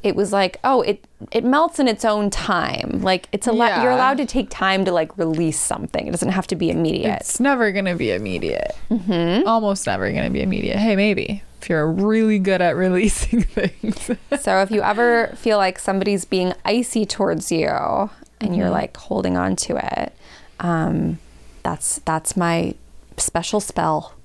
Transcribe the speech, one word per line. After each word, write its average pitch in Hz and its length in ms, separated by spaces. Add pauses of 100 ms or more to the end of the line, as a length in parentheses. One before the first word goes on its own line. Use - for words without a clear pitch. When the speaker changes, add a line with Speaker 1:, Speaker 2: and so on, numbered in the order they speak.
Speaker 1:
it 202 120
was 202 180
like, 196 300
"Oh, 254 180
it, - 240 (260)
it 233 120
melts 302 360
in 269 80
its 220 180
own 208 240
time." - 720
Like, 190 300
it's 202 160
a 226 60
Speaker 2:
Yeah. 226 300
Speaker 1:
you're 254 80
allowed 254 260
to 285 80
take 214 240
time 190 360
to, 185 60
like, 165 260
release 160 420
something. - 480
It - 40
doesn't - 200
have 185 160
to 190 80
be 165 140
immediate. 160 520
Speaker 2:
It's - 180
never 240 320
gonna 190 240
be 123 160
immediate. 87 640 (140)
Speaker 1:
Mm-hmm. 185 580
Speaker 2:
Almost 214 400
never 95 240
gonna - 180
be - 120
immediate. - 360
Hey, 214 180
maybe, 202 480 (180)
if - 80
you're 160 220
really 214 480
good 185 220
at 170 160
releasing 185 640
<laughs> - 160
things. 208 540 (280)
Speaker 1:
So 190 220
if 196 100
you 208 100
ever 233 540
feel 214 220
like 190 220
somebody's 196 460
being 185 280 (100)
icy 220 420
towards 180 460
you 156 160 (760)
and 196 140
you're, 180 120
Speaker 2:
Mm-hmm. 170 60
Speaker 1:
like, - 240
holding 185 380
on 190 220
to - 180
it, - 380 (480)
um, 165 560 (460)
that's, - 420
that's 160 320
my 170 380 (420)
special - 420
spell. 160 540 (120)